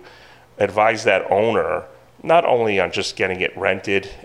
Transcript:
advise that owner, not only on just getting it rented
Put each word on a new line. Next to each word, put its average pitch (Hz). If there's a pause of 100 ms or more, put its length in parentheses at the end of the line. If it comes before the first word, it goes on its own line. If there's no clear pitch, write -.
(600)
advise 107
that 98
owner, 95 (400)
not 165
only 113
on 87
just -
getting 92
it -
rented 95 (160)